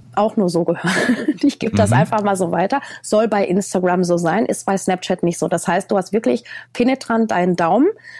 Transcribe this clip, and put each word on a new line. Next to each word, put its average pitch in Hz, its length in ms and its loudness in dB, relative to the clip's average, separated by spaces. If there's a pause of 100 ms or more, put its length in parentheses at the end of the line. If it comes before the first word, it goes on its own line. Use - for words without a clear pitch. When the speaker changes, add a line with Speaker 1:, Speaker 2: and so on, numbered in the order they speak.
(160)
Speaker 1:
auch 214 200 0
nur 190 140 2
so 170 160 0
gehört. 170 280 -2
<laughs> 233 500 -2
Ich 285 160 2
geb 220 180 -4
das 208 140 4
Speaker 2:
Mhm. - 60 4
Speaker 1:
einfach 214 260 2
mal 202 120 0
so 185 160 -2
weiter. 190 300 0 (200)
Soll 220 280 2
bei 202 160 0
Instagram 185 580 0
so 175 140 2
sein, 175 280 0
ist - 200 -4
bei 196 120 0
Snapchat 185 460 -2
nicht 175 160 0
so. 160 80 -2
Das 170 200 -2
heißt, 185 220 0
du 208 80 0
hast 190 140 -4
wirklich 233 320 0 (300)
penetrant 233 580 0
deinen 180 240 2
Daumen, 180 320 4 (320)